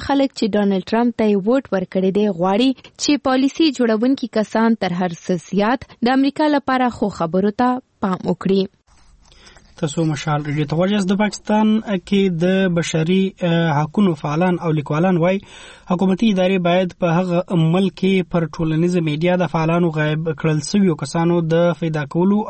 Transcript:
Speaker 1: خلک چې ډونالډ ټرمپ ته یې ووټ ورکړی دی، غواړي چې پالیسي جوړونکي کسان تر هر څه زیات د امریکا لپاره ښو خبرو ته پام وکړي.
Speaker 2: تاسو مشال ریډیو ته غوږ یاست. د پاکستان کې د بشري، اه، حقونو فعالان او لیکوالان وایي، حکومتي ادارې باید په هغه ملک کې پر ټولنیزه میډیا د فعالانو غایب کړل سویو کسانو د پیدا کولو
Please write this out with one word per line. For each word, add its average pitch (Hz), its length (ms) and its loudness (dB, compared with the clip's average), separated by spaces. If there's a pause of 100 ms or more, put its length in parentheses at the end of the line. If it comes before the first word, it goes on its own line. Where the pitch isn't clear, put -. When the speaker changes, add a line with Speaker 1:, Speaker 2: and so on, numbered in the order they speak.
Speaker 1:
خلک 277 320 2
چې 240 60 -2 (100)
ډونالډ 202 380 0
ټرمپ 233 260 0
ته 220 120 2
یې 202 60 2
ووټ 226 280 0 (100)
ورکړی 190 420 0
دی، 208 100 4 (120)
غواړي 202 320 2 (320)
چې 294 260 0
پالیسي 269 400 2 (100)
جوړونکي 240 600 0
کسان 220 420 0
تر 175 220 -2
هر 180 100 -2
څه - 200 -6 (180)
زیات 208 340 0 (160)
د 247 160 2
امریکا 277 400 2
لپاره 254 400 0
ښو 196 220 -4
خبرو 185 420 0
ته 247 80 2 (320)
پام 185 180 -2 (120)
وکړي. 190 320 0 (1160)
Speaker 2:
تاسو 165 260 -4
مشال 147 420 -2
ریډیو 147 240 -2
ته 151 80 -2
غوږ 190 140 0
یاست. 196 180 0
د 196 80 0
پاکستان 214 520 0 (380)
کې 196 120 2 (220)
د 190 340 2
بشري، 170 460 0 (260)
اه، 165 300 2
حقونو 170 420 2
فعالان 165 420 0
او 170 140 -2
لیکوالان 160 460 0
وایي، 190 180 0 (500)
حکومتي 190 400 0
ادارې 185 280 0 (100)
باید 180 320 0
په 170 160 0
هغه 180 420 -2 (140)
ملک 185 280 0
کې 190 300 0
پر 170 160 -2
ټولنیزه 165 640 -2
میډیا 160 340 0
د 160 140 -2
فعالانو 165 420 0
غایب 151 320 -2
کړل 156 400 -2
سویو 190 320 2
کسانو 170 400 0 (100)
د 170 160 4 (140)
پیدا 156 240 -4 (100)
کولو 196 340 2